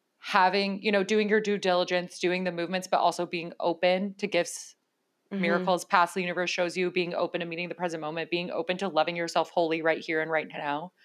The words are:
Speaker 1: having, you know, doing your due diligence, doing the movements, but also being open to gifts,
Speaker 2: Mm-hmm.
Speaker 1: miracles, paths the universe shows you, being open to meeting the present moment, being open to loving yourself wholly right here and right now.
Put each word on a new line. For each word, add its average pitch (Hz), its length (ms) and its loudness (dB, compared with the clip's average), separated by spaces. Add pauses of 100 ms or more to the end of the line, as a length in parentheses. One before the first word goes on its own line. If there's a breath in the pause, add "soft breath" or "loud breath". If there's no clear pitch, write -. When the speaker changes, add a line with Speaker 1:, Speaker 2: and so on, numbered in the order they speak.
(180)
Speaker 1:
having, 196 640 2
you 208 100 0
know, 202 100 4
doing 208 280 2
your 214 100 4
due 202 160 0
diligence, 180 600 0
doing 180 260 0
the 180 80 -2
movements, 175 340 -4
but 185 140 2
also 175 240 2
being 170 340 -8
open 185 600 0
to 208 80 -4
gifts, - 480 -2 (560)
Speaker 2:
Mm-hmm. 196 120 -4
Speaker 1:
miracles, 175 420 2
paths 175 300 2
the 190 80 -2
universe 175 260 -2
shows 175 260 -2
you, 180 160 0
being 175 240 -2
open 175 260 -2
to 170 60 -6
meeting 170 220 -6
the 165 60 -8
present 170 260 -4
moment, 156 300 -6
being 175 200 -2
open 180 280 -2
to 196 100 -2
loving 156 260 2
yourself 170 360 0
wholly 165 320 0
right 160 160 2
here 156 240 -2
and 160 80 -4
right 160 180 0
now. 156 420 -6 (140 soft breath)